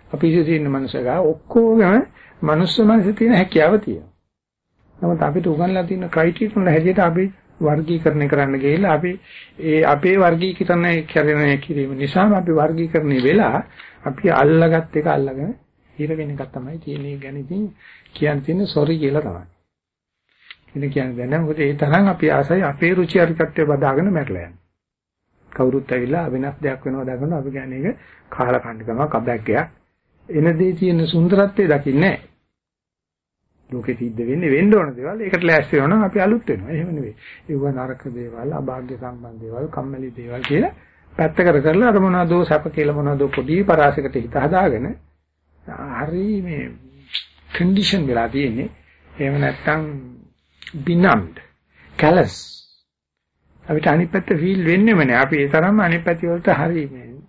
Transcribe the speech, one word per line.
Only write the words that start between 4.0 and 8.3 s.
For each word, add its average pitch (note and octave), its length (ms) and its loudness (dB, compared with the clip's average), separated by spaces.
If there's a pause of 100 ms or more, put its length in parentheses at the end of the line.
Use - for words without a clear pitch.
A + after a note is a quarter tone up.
නමුත් E3+ 260 0
අපිට D#3 240 0
උගන්ලා F3+ 380 0
තියෙන F3+ 240 -6
ක්‍රයිටීරියා E3+ 480 0
වල F#3 120 2
හැටියට E3 320 2
අපි F3 240 2 (320)
වර්ගීකරණය D3+ 720 0
කරන්න C#3 300 0